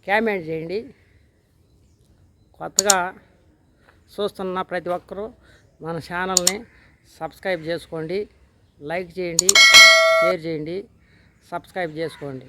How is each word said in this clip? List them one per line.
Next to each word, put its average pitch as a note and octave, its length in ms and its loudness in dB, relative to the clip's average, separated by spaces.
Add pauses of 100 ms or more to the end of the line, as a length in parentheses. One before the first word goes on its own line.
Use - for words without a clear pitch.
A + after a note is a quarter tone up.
కామెంట్ G3+ 440 0
చేయండి. E3 280 -6 (1800)
కొత్తగా F#3+ 380 0 (1160)
చూస్తున్న F#3+ 480 -6 (100)
ప్రతి F3 180 -6 (100)
ఒక్కరూ G3 260 -12 (600)
మన E3 120 -6 (120)
ఛానల్ని F3+ 480 0 (600)
సబ్స్క్రైబ్ E3 520 -6
చేసుకోండి, E3 480 -8 (760)
లైక్ F3 260 -8
చేయండి, F3 320 -2 (680)
షేర్ - 260 0
చేయండి, D#3+ 320 -6 (760)
సబ్స్క్రైబ్ F3 500 -8
చేసుకోండి. C3+ 480 -10